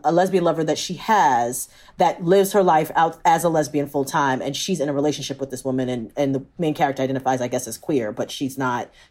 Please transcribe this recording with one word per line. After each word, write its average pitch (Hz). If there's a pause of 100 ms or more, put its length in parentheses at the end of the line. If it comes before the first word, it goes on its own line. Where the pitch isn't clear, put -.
a 151
lesbian 180
lover 160
that 151
she -
has 131 (300)
that 175
lives 190
her 202
life 160
out 165
as 165
a 175
lesbian 147
full 139
time, 135
and 135
she's 180
in 143
a 147
relationship 139
with 135
this 131
woman, 131
and, 117
and 139
the 135 (140)
main 156
character 139
identifies, 131
I 123
guess, 120
as 113
queer, 120
but 117
she's 131
not. 123 (200)